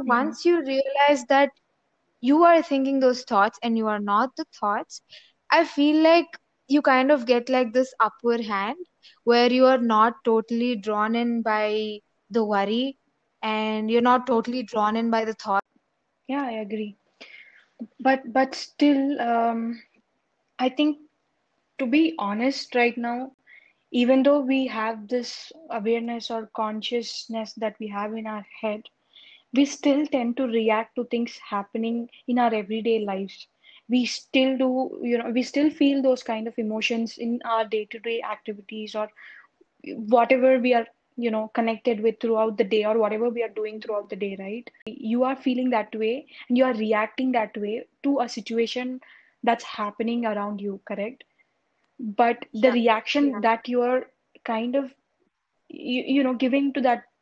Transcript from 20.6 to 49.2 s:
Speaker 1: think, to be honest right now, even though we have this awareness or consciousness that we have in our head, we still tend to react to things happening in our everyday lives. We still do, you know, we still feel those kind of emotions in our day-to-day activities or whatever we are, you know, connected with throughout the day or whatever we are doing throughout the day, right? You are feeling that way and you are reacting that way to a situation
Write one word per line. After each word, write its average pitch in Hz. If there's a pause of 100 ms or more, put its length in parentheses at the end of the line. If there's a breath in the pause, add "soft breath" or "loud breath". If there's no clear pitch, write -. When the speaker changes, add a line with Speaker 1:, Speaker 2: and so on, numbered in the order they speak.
Speaker 1:
think, 294 (800)
to 269
be 311
honest 226
right 240
now, 240 (580 soft breath)
even 254
though 285
we 262
have 220
this - (180)
awareness 233
or 226
consciousness 220
that 214
we 214
have 208
in 226
our 214 (140)
head, 214 (720 soft breath)
we 277
still 285
tend 240
to 262
react 226
to 247
things 233 (120)
happening 226 (180 soft breath)
in 247
our 233
everyday 220
lives. 196 (420 soft breath)
We 247
still 262
do, 254
you 240
know, 233
we 247
still 294
feel 277
those 254
kind 220
of 226
emotions 226
in 233
our 226
day-to-day 220
activities 214
or 214 (760 loud breath)
whatever 254
we 247
are, 233 (300)
you 240
know, 220
connected 226
with 220
throughout 220
the 233
day 208
or 220
whatever 214
we 233
are 220
doing 214
throughout 208
the 208
day, 196
right? 208 (180 soft breath)
You 226
are 262
feeling 254
that 220
way 220 (220 loud breath)
and 247
you 262
are 247
reacting 220
that 220
way 208 (160)
to 277
a 240
situation 233 (420 soft breath)